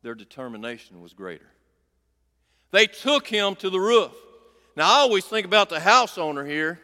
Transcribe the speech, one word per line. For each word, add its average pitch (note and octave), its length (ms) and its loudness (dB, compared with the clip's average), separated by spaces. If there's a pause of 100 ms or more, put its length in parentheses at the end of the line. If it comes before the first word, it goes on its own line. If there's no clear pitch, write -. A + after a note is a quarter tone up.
their A#2 140 -12
determination A2 840 -16
was F2 120 -20
greater. F2+ 380 -16 (1200)
They G#3+ 160 4
took C#4 400 -4
him G3+ 300 -2
to F#3+ 120 -6
the F#3 100 -4
roof. G#3 340 2 (640)
Now, D3+ 100 0
I G#3 140 6
always A3+ 260 2
think G#3+ 200 -4
about G3+ 240 2
the D#3+ 100 -6
house G#3+ 380 2
owner D3 280 -6
here. D#3 380 -4